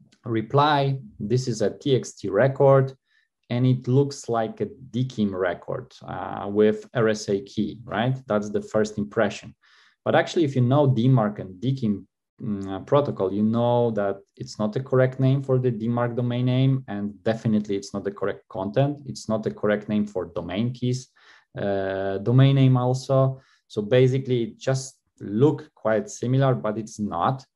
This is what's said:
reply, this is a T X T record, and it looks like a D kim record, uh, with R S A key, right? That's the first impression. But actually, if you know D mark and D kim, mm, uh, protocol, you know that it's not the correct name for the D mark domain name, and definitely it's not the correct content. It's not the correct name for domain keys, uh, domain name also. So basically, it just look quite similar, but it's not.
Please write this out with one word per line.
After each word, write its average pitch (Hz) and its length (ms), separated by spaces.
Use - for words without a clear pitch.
reply, 139 760
this 120 300
is 110 160
a 95 80
T 135 240
X 107 180
T - 160
record, 135 640
and 123 160
it 127 220
looks 135 420
like 113 320
a 104 40
D 131 140
kim 104 280
record, 92 580
uh, 92 460
with 107 420
R 113 160
S 104 200
A 98 120
key, 98 420
right? 117 320
That's 104 240
the 104 100
first 107 380
impression. 104 560
But 113 80
actually, 165 300
if 131 120
you 127 60
know 135 240
D 117 220
mark 110 320
and 92 200
D 127 140
kim, 107 340
mm, 98 280
uh, 95 140
protocol, 117 520
you 104 100
know 120 480
that 101 260
it's - 240
not 110 140
the 131 80
correct 131 380
name 135 220
for 131 160
the 127 140
D 110 160
mark 120 280
domain 123 300
name, 131 420
and 101 360
definitely 107 520
it's - 180
not 98 100
the 98 80
correct - 380
content. 131 580
It's - 200
not 110 140
the 104 100
correct 104 380
name 104 160
for 90 200
domain 90 480
keys, 127 340
uh, 98 600
domain 131 360
name 131 220
also. 131 600
So - 140
basically, 127 640
it 107 160
just - 400
look 117 520
quite 110 360
similar, 131 460
but 107 220
it's 110 220
not. 104 460